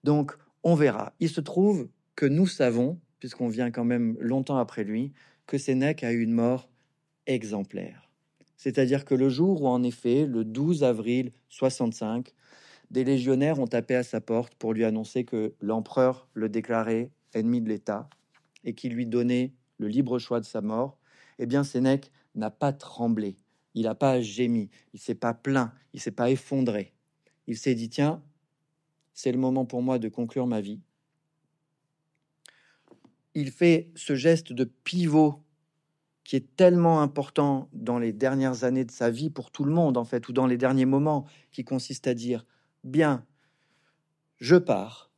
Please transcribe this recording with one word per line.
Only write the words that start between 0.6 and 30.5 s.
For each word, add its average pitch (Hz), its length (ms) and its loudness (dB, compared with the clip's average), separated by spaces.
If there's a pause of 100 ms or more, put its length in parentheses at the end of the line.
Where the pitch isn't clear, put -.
on 170 120 6
verra. 139 440 2
Il 165 100 0
se 160 120 -4
trouve 175 480 0 (260)
que 151 100 -2
nous 156 220 4
savons, 131 520 0 (200)
puisqu'on 123 300 -6
vient 117 220 -2
quand 120 120 -4
même 117 380 0
longtemps 131 360 -2
après 113 280 -4
lui, 113 260 -4 (340)
que - 120 -4
Sénèque 135 480 -2
a 117 80 0
eu 117 80 0
une 113 100 0
mort 117 380 0 (580)
exemplaire. 104 840 -6 (460)
C'est-à-dire 135 480 0
que 135 120 0
le 131 120 4
jour 156 360 2
où, 135 40 2
en 123 160 2
effet, 123 420 0
le 113 200 -2
douze 143 380 0
avril 123 500 0 (160)
soixante-cinq, 127 840 -4 (580)
des 131 120 0
légionnaires 135 560 2
ont 127 80 -2
tapé 120 280 -2
à 123 80 0
sa 110 180 -6
porte 117 340 -4
pour 113 180 -4
lui 113 120 2
annoncer 110 400 -2
que 107 340 -4
l'empereur 113 720 0
le 110 140 -4
déclarait 113 640 -2 (220)
ennemi 113 260 0
de 110 80 -4
l'État 107 420 -6 (540)
et 117 100 -8
qu'il 123 200 -8
lui 120 120 -4
donnait 123 460 0 (280)
le 110 80 -4
libre 123 320 0
choix 120 200 -4
de 107 60 -8
sa - 160 -8
mort, 110 360 -4 (420)
eh 131 60 -4
bien, 139 200 0
Sénèque 131 460 -2 (240)
n'a 107 160 -4
pas 143 200 -2
tremblé, 110 640 -4 (380)
il 113 100 -4
n'a 107 120 -2
pas 131 260 2
gémi, 113 480 -2 (240)
il 104 60 -20
s'est 123 160 -6
pas 117 180 -2
plaint, 127 400 -2 (200)
il 104 60 -16
s'est 110 120 -8
pas 120 180 0
effondré. 131 640 -2 (540)
Il 113 100 -6
s'est 127 180 -2
dit, « 113 140 -6
Tiens, 151 340 -2 (880)
c'est - 180 -2
le 123 60 0
moment 131 280 0
pour 123 160 -6
moi 127 180 0
de 113 100 -4
conclure 120 380 -4
ma 110 140 -2